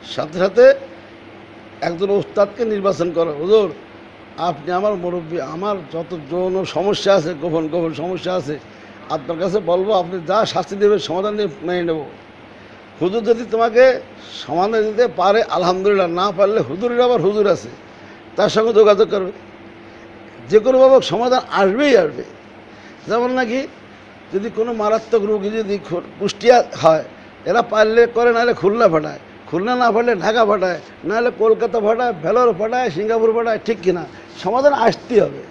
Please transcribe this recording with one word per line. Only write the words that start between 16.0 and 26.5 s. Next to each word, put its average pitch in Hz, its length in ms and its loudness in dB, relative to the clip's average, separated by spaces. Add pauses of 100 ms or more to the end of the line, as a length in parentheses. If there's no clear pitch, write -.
না 180 300 -2
পারলে 202 240 2
হুজুরের 202 400 -2
আবার 247 200 4
হুজুর 202 260 0
আছে, 180 220 -2 (680)
তার 196 120 2
সঙ্গে 220 240 0
যোগাযোগ 202 380 6
করবে। - 220 -4 (1160)
যে 208 100 4
কোনো 254 200 4
ভাবে 262 240 6
সমাধান 240 380 -2 (100)
আসবেই 208 460 2
আসবে। 147 280 0 (840)
যেমন 240 240 -2
নাকি 254 360 -4 (680)
যদি 202 220 -4
কোনো 233 160 -4
মারাত্মক 214 500 0
রোগী 208 280 -2
যদি 208 280 -4 (100)
খু-, 175 120 -4 (200)
কুষ্টিয়া 220 440 4 (180)